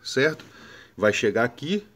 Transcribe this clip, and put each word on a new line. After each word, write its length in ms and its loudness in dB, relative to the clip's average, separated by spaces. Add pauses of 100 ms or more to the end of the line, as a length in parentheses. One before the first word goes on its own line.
certo? 400 0 (540)
Vai 160 4
chegar 300 0
aqui 420 -4 (100)